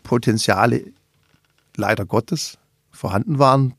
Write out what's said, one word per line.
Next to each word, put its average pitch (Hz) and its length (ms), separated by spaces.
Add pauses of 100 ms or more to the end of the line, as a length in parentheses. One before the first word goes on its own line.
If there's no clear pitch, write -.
Potenziale 113 800 (920)
leider 104 300
Gottes - 520 (320)
vorhanden 104 480
waren, 135 420